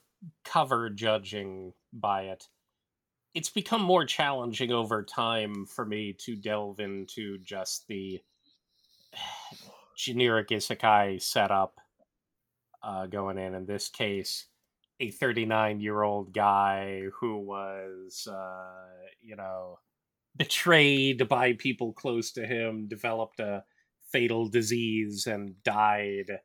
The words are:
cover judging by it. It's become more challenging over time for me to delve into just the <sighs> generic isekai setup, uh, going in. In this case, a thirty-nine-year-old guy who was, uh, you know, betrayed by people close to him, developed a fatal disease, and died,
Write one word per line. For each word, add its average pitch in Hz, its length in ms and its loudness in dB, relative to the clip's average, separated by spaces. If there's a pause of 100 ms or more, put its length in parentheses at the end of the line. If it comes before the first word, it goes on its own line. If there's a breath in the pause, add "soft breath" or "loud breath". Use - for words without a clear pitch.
(440)
cover 127 460 2
judging 98 800 -2 (200)
by 101 320 0
it. 95 240 -10 (840)
It's 165 160 -6
become 214 320 -2
more 180 240 6
challenging 127 640 0
over 110 320 0
time 107 600 -2
for 117 200 -8
me 107 340 -6
to 117 160 -8
delve 104 440 -4
into 98 580 -8
just 95 500 -10
the 95 320 -8 (920)
<sighs> - 840 -16
generic 120 520 2
isekai 104 720 4
setup, 98 580 2 (1040)
uh, 95 240 -6
going 98 320 -4
in. 92 160 -4
In 92 120 -8
this 101 220 -6
case, - 580 -4 (540)
a 117 100 -6
thirty-nine-year-old 107 1200 0
guy 98 720 2 (160)
who 110 180 -4
was, 98 920 -10
uh, 92 560 -12 (340)
you 110 160 -18
know, 92 440 -10 (560)
betrayed 139 920 6
by 127 260 4
people 117 400 -4
close 117 380 -4
to 113 140 -8
him, 113 420 -2
developed 113 520 -4
a 101 240 -4 (480)
fatal 117 360 4
disease, 110 800 0
and 101 380 -6
died, 104 640 2 (140)